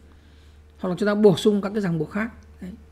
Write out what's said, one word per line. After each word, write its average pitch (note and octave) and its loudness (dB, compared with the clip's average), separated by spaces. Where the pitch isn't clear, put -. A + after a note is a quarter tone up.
Hoặc F#3+ -6
là F3+ -2
chúng G3+ -2
ta G#3 0
bổ G#3 6
sung G#3 2
các G3 -4
cái A3 -4
ràng E3+ -2
buộc D#3 -6
khác. A3 -4
Đấy. F#3 -12